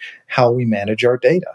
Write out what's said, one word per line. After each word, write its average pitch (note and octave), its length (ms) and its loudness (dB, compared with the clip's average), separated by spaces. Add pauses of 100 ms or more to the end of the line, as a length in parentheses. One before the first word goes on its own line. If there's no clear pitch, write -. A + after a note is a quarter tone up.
(260)
how A#2+ 260 2
we B2 120 0
manage G#2+ 400 -2
our B2 120 2
data. D#3+ 380 0